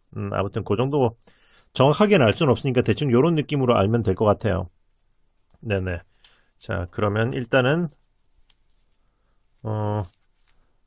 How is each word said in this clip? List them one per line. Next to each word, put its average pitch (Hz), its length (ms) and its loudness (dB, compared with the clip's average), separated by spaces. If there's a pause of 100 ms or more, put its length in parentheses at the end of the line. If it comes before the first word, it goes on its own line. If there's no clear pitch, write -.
(160)
음, 101 180 -8
아무튼 101 300 -4
그 104 120 -2
정도 131 400 0 (560)
정확하게는 151 540 4
알 104 60 4
수는 151 180 0
없으니까 123 320 0
대충 123 280 0
요런 143 260 2
느낌으로 135 400 0
알면 107 260 0
될 104 120 0
것 110 100 -2
같아요. 95 440 0 (920)
네네. 95 400 -6 (580)
자, 92 320 -6
그러면 107 420 -2
일단은, 135 560 0 (1700)
어, 107 400 -4 (840)